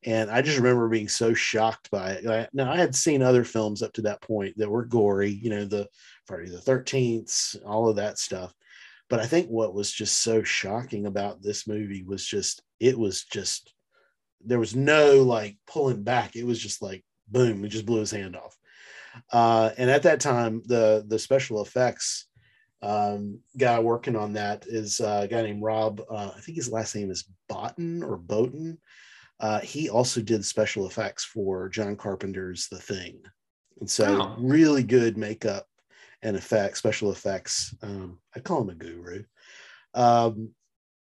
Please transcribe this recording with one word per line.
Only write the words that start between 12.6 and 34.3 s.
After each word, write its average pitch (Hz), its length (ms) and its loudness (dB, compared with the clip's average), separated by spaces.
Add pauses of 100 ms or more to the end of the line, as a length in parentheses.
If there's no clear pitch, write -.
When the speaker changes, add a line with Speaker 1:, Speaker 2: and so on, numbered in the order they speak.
Speaker 1:
it 127 180 4
was 104 260 -2
just, - 500 -8 (720)
there 117 140 2
was 107 160 -2
no, 143 480 8
like, 107 340 0 (100)
pulling 127 360 -2
back. 120 320 0
It 117 100 -8
was 120 140 -2
just - 220 -8
like, 95 220 -10 (240)
boom, 110 360 2
he 104 60 -6
just 107 160 -8
blew 113 140 2
his 107 120 -4
hand 98 240 -8
off. - 200 -16 (760)
Uh, 117 460 6
and 127 120 2
at 143 140 6
that 160 160 6
time, 117 460 0
the, 107 420 4
the 110 120 0
special 131 420 0
effects, - 680 -4 (540)
um, 104 580 -2 (180)
guy 120 220 4
working 117 360 0
on 104 180 -4
that 104 340 -6
is, 107 320 -4
uh, 104 240 0
a 101 40 -4
guy 113 140 -2
named 104 220 -4
Rob, 110 460 0
uh, 104 260 -8
I - 40 -20
think 165 180 -12
his 123 140 -6
last 110 240 -4
name 101 140 -6
is 90 200 -10 (200)
Botton 170 540 -8
or 123 140 -6
Boughton. 127 600 -2 (600)
Uh, 107 200 -2
he 147 300 -6
also 120 320 0
did 107 220 0
special 104 440 -2
effects 101 360 -6
for 95 460 -6
John 104 260 -4
Carpenter's 95 760 -8
The 92 100 -14
Thing. 90 420 -10 (580)
And 101 100 -10
so 101 320 2
Speaker 2:
Oh. 92 180 -6